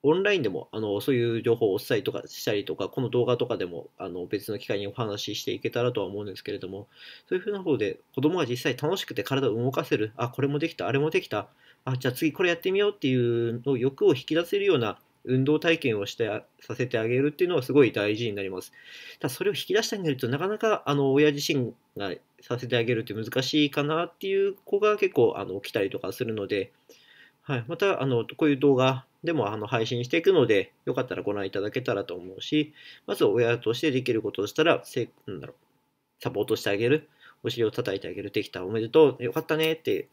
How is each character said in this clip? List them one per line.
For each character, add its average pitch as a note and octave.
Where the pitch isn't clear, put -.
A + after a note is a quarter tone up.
オ D3
ン F#3
ラ G#3
イ F#3+
ン D3+
で A2+
も、 F2
あ -
の、 G#2
そ C#3
う B2+
い A#2
う A2
情 A#2
報 A2
を F#2
お G#2+
伝 A#2
え F#2+
と G#2+
か -
し -
た A#2+
り G#2
と -
か、 F#2+
こ -
の A#2+
動 A#2+
画 B2
と A#2+
か A2+
で F2+
も、 F2
あ F#2+
の、 F2
別 G#2
の G2+
機 -
会 G#2+
に G2+
お G2+
話 G#2
し -
し -
て -
い G#2
け -
た A#2+
ら B2
と A2+
は G2
思 G2+
う -
ん G#2
で F#2+
す -
け G2
れ G2
ど F#2
も、 G2
そ F3+
う F#3
い -
う -
風 G#3
な G3+
方 E3+
で、 G2+
子 C3
供 D#3+
が D3
実 B2
際 B2+
楽 D#3
し -
く -
て -
体 C3+
を G2+
動 B2
か D#3+
せ -
る、 G#2+
あ、 A#2+
こ B2+
れ C#3
も C#3+
で E3
き -
た、 F2
あ A2
れ C#3
も D3+
で F#3
き -
た、 G#2
あ、 C3
じ C3
ゃ B2
あ -
次 D#3+
こ F#3+
れ F3
や E3+
っ E3+
て F#3+
み F#3+
よ G#3
う -
っ -
て C#3
い C3
う A#2+
の C#3
を、 C3
欲 C3+
を F3
引 B2+
き -
出 E3+
せ G3+
る G3
よ F#3+
う C#3
な A2
運 C3
動 D3+
体 E3
験 A2+
を G2+
し -
て A2+
あ-、 G#2+
さ -
せ B2
て B2
あ A2
げ B2
る C#3
っ D3
て D3
い F3
う -
の F3
は B2+
す B2+
ご C#3
い G#2+
大 G#2
事 A#2
に G#2+
な G2+
り F#2+
ま F#2
す。 -
た -
だ C3
そ -
れ G3
を F#3
引 -
き -
出 A3
し -
て A3+
あ -
げ F3
る C3+
と、 B2
な C3
か F3
な G#3
か、 A3
あ C#3+
の、 C#3
親 D3
自 C#3+
身 B2+
が G2
さ A#2+
せ B2
て B2
あ A#2
げ A#2+
る A2
っ A#2
て -
難 A2+
し D3
い C#3+
か D3
な D#3
っ E3+
て -
い G3
う F#3+
子 G3+
が G#3
結 G3
構、 A#2
あ G2
の、 F#2+
起 -
き -
た A2+
り G2
と G2
か F#2+
す -
る A2+
の G#2
で、 G2
は C3+
い。 A2+
ま E3
た、 G3
あ C3+
の、 A#2+
こ D#3+
う D3
い C#3+
う C3
動 C#3
画 C3
で E3+
も、 G#2+
あ G#2+
の、 G#2
配 A#2
信 A#2+
し A#2+
て E3+
い E3
く F#3+
の C#3+
で、 G2+
よ C3
か C3
っ -
た -
ら F2
ご G2+
覧 G2+
い F#2+
た G2+
だ G#2
け B2+
た B2+
ら G2
と F2
思 F2+
う F#2+
し、 D3+
ま G#3
ず E3
親 A#2
と A2
し B2
て D#3
で B2+
き B2+
る A2
こ G#2
と G2
と G#2
し -
た D#3
ら、 D#3+
せ-、 A#2+
な G2+
ん D#2+
だ -
ろ -
う、 -
サ A2+
ポ G2+
ー -
ト G#2+
し -
て G#2
あ G2+
げ A#2
る、 D#3
お A#2
尻 A#2
を G#2+
叩 G2+
い G2
て F2
あ F2
げ F#2+
る、 G2+
「で G#2+
き -
た、 F#2
お F#2+
め A2
で A2+
と C#3
う、 -
よ B2
か D#3
っ D#3
た D#3
ね」 D#3+
っ D#3+
て -